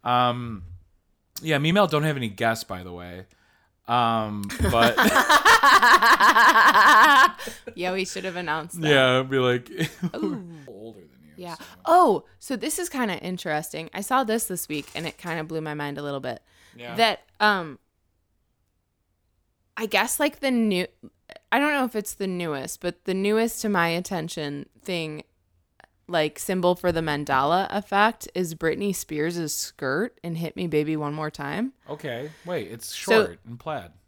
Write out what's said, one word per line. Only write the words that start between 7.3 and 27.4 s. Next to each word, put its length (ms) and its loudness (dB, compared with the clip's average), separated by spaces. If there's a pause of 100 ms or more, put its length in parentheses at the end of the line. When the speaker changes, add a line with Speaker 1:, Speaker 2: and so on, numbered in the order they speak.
Speaker 2:
Yeah, 180 -4
we 120 -4
should 200 -10
have 120 -6
announced 440 -6
that. 80 0
Speaker 1:
Yeah, 320 6
it'd 100 -6
be 80 2
like 320 2
<laughs> 460 -6
Speaker 2:
Ooh. 280 -4 (220)
Speaker 1:
older 340 -18
than 240 -20
you, 120 -20
Speaker 2:
Yeah. 180 -12
Speaker 1:
so. 100 -18 (220)
Speaker 2:
Oh, 380 4 (160)
so 160 -8
this 240 -6
is 80 -8
kinda 300 -4
interesting. 760 -8
I 80 -8
saw 220 0
this 220 -2
this 220 -8
week, 260 -8
and 120 -8
it 120 -12
kinda 260 -8
blew 160 -8
my 140 -10
mind 240 -8
a 40 -10
little 180 -6
bit. 220 -10 (340)
Speaker 1:
Yeah. 200 -14
Speaker 2:
That, 240 0 (200)
um, 380 0 (2000)
I 120 -6
guess, 340 -2
like, 200 -2
the 100 -2
new, 360 0 (640)
I 80 2
don't 140 0
know 140 0
if 100 -8
it's 180 -8
the 120 -6
newest, 560 -6
but 220 -8
the 100 -2
newest 480 -2
to 80 -2
my 180 2
attention 760 -6 (160)
thing, 420 -8 (840)
like, 320 -2
symbol 360 0
for 180 -2
the 80 -2
Mandela 680 0